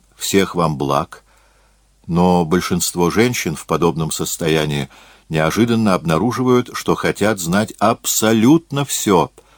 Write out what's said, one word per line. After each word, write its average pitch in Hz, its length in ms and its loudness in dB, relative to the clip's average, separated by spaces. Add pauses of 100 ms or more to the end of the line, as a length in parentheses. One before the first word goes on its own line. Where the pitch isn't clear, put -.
(160)
всех - 380 0
вам 80 240 0
благ, 69 460 -4 (800)
но 87 380 2
большинство 87 640 -2
женщин 101 440 0
в - 120 -14
подобном 80 440 -2
состоянии 78 800 -2 (400)
неожиданно 98 640 2
обнаруживают, 120 800 0
что - 200 -2
хотят 107 440 -2
знать 95 400 -2
абсолютно 117 1080 2
всё 90 460 0 (280)